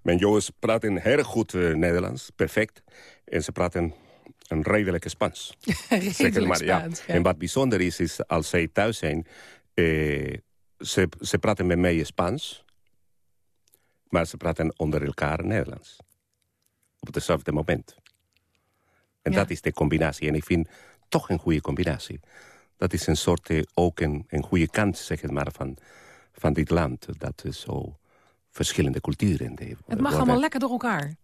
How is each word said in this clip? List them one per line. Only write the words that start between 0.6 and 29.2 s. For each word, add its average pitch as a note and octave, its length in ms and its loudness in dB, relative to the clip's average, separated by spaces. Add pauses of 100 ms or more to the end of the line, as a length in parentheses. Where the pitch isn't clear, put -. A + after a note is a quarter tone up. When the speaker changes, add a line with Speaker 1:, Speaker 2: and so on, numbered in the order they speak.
Speaker 1:
heel C#3 220 4
goed, - 300 -2
eh, F2 200 4
Nederlands, E2+ 600 0
perfect. - 460 0 (440)
En D#2+ 180 -2
ze - 80 -6
praten F2 420 -2 (540)
een D#2+ 160 -2
redelijke F#2 460 0
Spaans. - 440 -6 (160)
Speaker 2:
<laughs> - 200 -4
Redelijk F#3+ 260 0
Speaker 1:
Zeg A#3 300 2
maar, F3 180 2
ja. E3 160 2
Speaker 2:
Spaans, D#3+ 260 -8
ja. F2 80 -2
Speaker 1:
En F2 80 4
wat F2+ 160 2
bijzonder G#2 440 2
is, F2 180 0
is - 280 -2
als E2 220 0
zij E2+ 180 0
thuis A2 300 0
zijn... D#2+ 300 -2 (460)
Eh, D2+ 600 2 (460)
ze, F#2 300 2 (120)
ze G2+ 180 -2
praten G2 280 2
met E2+ 100 4
mij F2 260 4
Spaans, - 600 -4 (1400)
maar E2+ 160 2
ze - 120 -12
praten D#2+ 420 -2
onder D2+ 260 0
elkaar D2+ 400 -2
Nederlands. - 520 -4 (1000)
Op - 140 -14
hetzelfde D2+ 380 -2
moment. D2 440 -2 (1300)
En - 100 -2
Speaker 2:
Ja. F#2+ 60 2
Speaker 1:
dat G2 120 2
is - 120 -6
de D2+ 120 -2
combinatie. D2+ 540 0
En D2+ 80 0
ik D2+ 80 -2
vind E2 260 2 (400)
toch - 200 -2
een E2+ 100 0
goede D#2 220 0
combinatie. D2+ 580 -4 (580)
Dat F2+ 160 0
is F#2 140 -2
een D#2 100 4
soort, - 320 0
eh, D#2+ 120 2 (120)
ook F2 260 2
een, D2 280 -2
een D2 160 -2
goede E2+ 260 2
kans, G2+ 360 0
zeg D#2+ 240 -6
maar, C#2+ 220 -2
van, C2+ 260 -8 (560)
van D2+ 200 0
dit D#2 160 0
land. D#2 380 0 (120)
Dat - 260 -10
er C#2 80 -6
zo C#2+ 440 -8 (540)
verschillende - 500 0
culturen. C#2+ 540 0